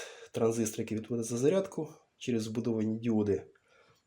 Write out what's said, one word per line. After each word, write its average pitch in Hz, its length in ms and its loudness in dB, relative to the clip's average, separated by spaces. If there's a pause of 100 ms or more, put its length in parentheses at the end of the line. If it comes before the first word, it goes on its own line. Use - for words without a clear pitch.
(320)
транзистор, 113 480 2
який 110 160 -2
відповідає 113 280 -2
за 117 120 -4
зарядку, 156 580 0 (240)
через 113 300 0
вбудовані 110 500 0
діоди 107 440 2 (640)